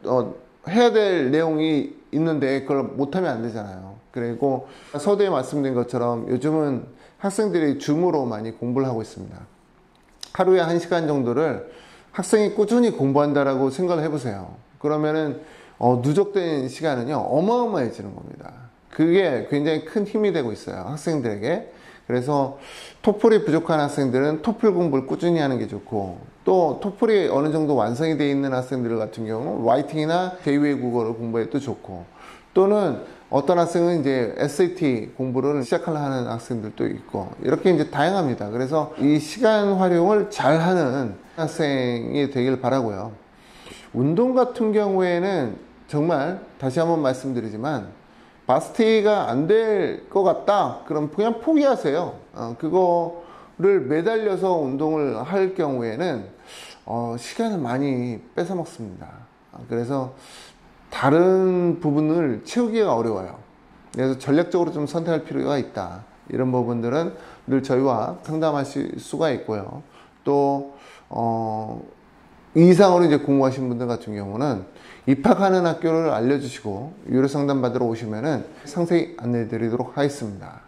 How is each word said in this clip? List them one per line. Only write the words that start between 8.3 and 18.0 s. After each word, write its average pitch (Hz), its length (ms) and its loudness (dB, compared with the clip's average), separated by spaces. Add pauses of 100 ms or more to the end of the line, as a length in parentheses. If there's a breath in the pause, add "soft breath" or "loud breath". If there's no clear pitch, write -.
공부를 123 340 -2
하고 117 140 -2
있습니다. 98 340 -12 (1000)
하루에 185 260 4
한 170 180 2
시간 170 280 -2
정도를 131 640 0 (420 loud breath)
학생이 208 420 2
꾸준히 226 360 4
공부한다라고 139 800 2
생각을 175 340 -2
해보세요. 113 500 -6 (240)
그러면은, 151 600 -2 (380 loud breath)
어, 123 260 4
누적된 160 640 0
시간은요, 135 480 -4
어마어마해지는 156 1000 0